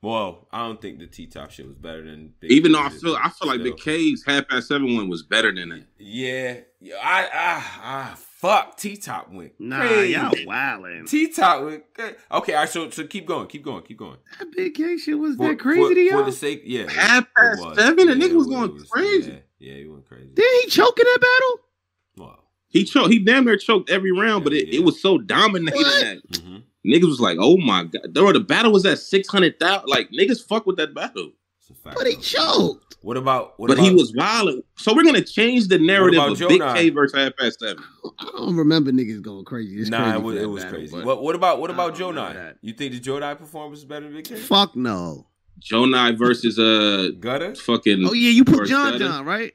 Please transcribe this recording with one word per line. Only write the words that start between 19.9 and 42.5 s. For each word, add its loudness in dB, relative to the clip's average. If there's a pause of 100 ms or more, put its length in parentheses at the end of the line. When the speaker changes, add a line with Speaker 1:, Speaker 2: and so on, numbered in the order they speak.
Speaker 1:
crazy. -20
Speaker 3:
Did 4
he -12
choke 4
in 6
that 2
battle? 2 (680)
Speaker 1:
Well, -20 (240)
Speaker 2:
He 2
choked. 4
He 6
damn 4
near 2
choked 0
every 0
round, 0
Speaker 1:
Yeah, -8
Speaker 2:
but 0
it, -2
Speaker 1:
yeah. -4
Speaker 2:
it 2
was 2
so 4
dominating 0
Speaker 3:
What? 2
Speaker 2:
that -6 (140)
Speaker 1:
Mm-hmm. -12 (360)
Speaker 2:
niggas 6
was 0
like, 0
"Oh 8
my 2
God." -12
Bro, 4
the 6
battle 2
was 4
at 0
six -2
hundred 2
thousand. -2
Like, 0
niggas 0
fuck -4
with -2
that -6
battle. -10 (280)
Speaker 1:
It's -20
a -20
fact, -14
Speaker 3:
But -2
he -2
Speaker 1:
though. -18
Speaker 3:
choked. -2
Speaker 1:
What -6
about, -4
what -6
Speaker 2:
But 6
Speaker 1:
about 8
Speaker 2:
he 4
was 6
violent. -2 (140)
So 0
we're 4
gonna 6
change 0
the 4
narrative 4
Speaker 1:
about 2
Speaker 2:
of -4
Speaker 1:
Joe -2
Speaker 2:
Big 6
Speaker 1:
Nye? 0
Speaker 2:
K 4
versus 0
Half -2
Past -4
Seven. -10 (360)
Speaker 3:
I -14
don't -4
remember 2
niggas -2
going -16
crazy. -12
It's -6
Speaker 1:
Nah, -2
Speaker 3:
crazy 0
Speaker 1:
it -4
was, -6
Speaker 3:
for -4
Speaker 1:
it -4
Speaker 3:
that -6
Speaker 1:
was -10
Speaker 3:
battle, -12
Speaker 1:
crazy. -14
Speaker 3:
but -10
Speaker 1:
What, -4
what -4
about, 0
what -8
Speaker 3:
I -8
Speaker 1:
about -2
Speaker 3:
don't -14
Speaker 1:
Joe -8
Speaker 3:
remember -8
Speaker 1:
Nye? -16
Speaker 3:
that. -20